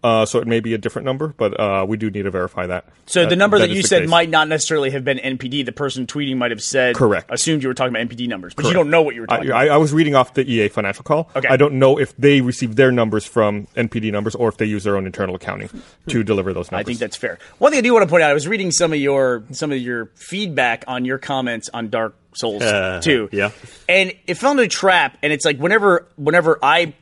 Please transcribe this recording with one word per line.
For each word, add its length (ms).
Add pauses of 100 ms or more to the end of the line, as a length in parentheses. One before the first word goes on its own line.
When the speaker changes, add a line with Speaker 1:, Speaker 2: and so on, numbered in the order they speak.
Speaker 1:
Uh, 220
so 120
it 80
may 140
be 140
a 40
different 280
number, 220 (100)
but, 200
uh, 300
we 80
do 140
need 140
to 60
verify 360
that. 180 (220)
Speaker 2:
So 160
Speaker 1:
That, 80
Speaker 2:
the 60
number 220
that 100
Speaker 1:
that 20
is 80
Speaker 2:
you 60
Speaker 1:
the 40
Speaker 2:
said 140
Speaker 1:
case. 80
Speaker 2:
might 180
not 200
necessarily 420
have 120
been 160
N 200
P 100
D. 140
The 100
person 340
tweeting 300
might 140
have 120
said, 320
Speaker 1:
Correct. 380
Speaker 2:
assumed 300
you 80
were 40
talking 140
about 140
N 60
P 80
D 100
numbers, 260
but 140
you 60
Speaker 1:
Correct. 20 (100)
Speaker 2:
don't 60
know 100
what 140
you 80
were 80
Speaker 1:
I, 80
Speaker 2:
talking 140
Speaker 1:
I, 120
Speaker 2:
about. 100
Speaker 1:
I 40
was 160
reading 200
off 200
the 140
E 120
A 80
financial 360
call. 300
Speaker 2:
Okay. 140
Speaker 1:
I 80
don't 220
know 200
if 200
they 240
received 340
their 160
numbers 320
from 420 (100)
N 120
P 100
D 120
numbers 240
or 160
if 80
they 80
use 180
their 140
own 80
internal 300
accounting 340 (380)
to 140
deliver 300
those 180
numbers. 140
Speaker 2:
I 20
think 120
that's 180
fair. 220 (180)
One 160
thing 60
I 40
do 120
wanna 120
point 160
out: 80
I 40
was 120
reading 260
some 200
of 60
your, 540
some 200
of 60
your 380
feedback 680
on 200
your 100
comments 560
on 160
Dark 260 (220)
Souls 260
Speaker 3:
Uh, 380
Speaker 2:
two. 300
Speaker 3:
yeah. 200 (380)
Speaker 2:
And 240 (140)
it 80
fell 160
into 140
a 40
trap, 540
and 100
it's 120
like, 140
whenever, 580
whenever 480
I 380